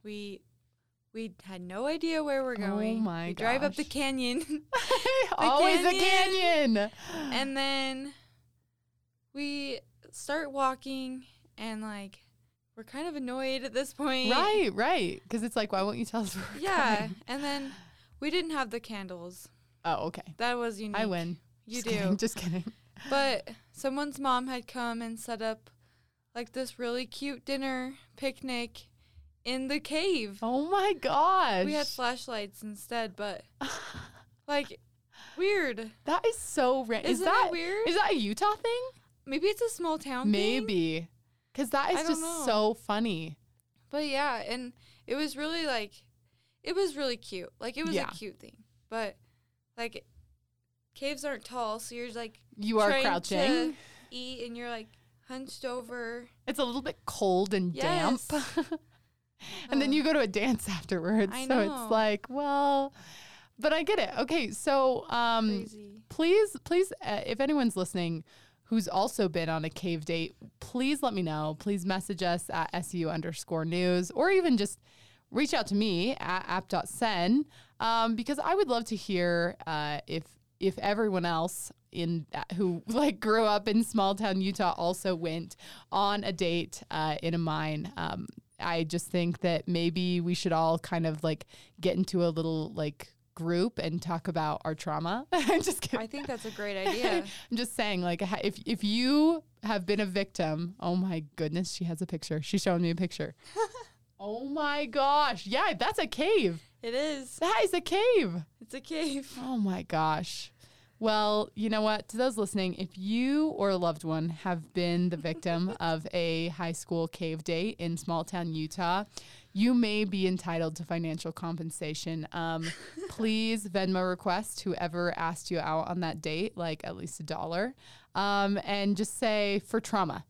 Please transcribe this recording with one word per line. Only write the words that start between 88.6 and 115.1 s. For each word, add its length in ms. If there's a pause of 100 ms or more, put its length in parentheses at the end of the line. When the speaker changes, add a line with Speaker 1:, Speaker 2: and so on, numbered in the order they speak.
Speaker 2:
just 240
think 320
that 260
maybe 540
we 140
should 180
all 260
kind 260
of, 180
like, 220 (360)
get 160
into 260
a 60
little, 440
like, 380 (240)
group 440
and 220
talk 280
about 340
our 120
trauma. 540
<laughs> 40
I'm 300
just 180
kidding. 180
Speaker 1:
I 80
think 200
that's 180
a 60
great 260 (100)
idea. 360 (140)
Speaker 2:
<laughs> 140
I'm 60
just 180
saying, 280
like, 180
ha-, 200
if, 240
if 180
you 600 (200)
have 240
been 120
a 60
victim, 720
oh 160
my 300 (100)
goodness, 380
she 120
has 160
a 40
picture. 360
She's 200
showing 220
me 80
a 40
picture. 380 (220)
Speaker 1:
<laughs> 180 (520)
Speaker 2:
Oh 200
my 400
gosh. 600
Yeah, 320
that's 220
a 80
cave. 540 (200)
Speaker 1:
It 120
is. 460
Speaker 2:
That 260
is 80
a 80
cave. 520 (280)
Speaker 1:
It's 120
a 60
cave. 500 (120)
Speaker 2:
Oh 160
my 260
gosh. 640 (540)
Well, 500
you 160
know 120
what? 260
To 100
those 200
listening, 380
if 220
you 500 (100)
or 140
a 40
loved 300
one 240
have 440
been 360
the 80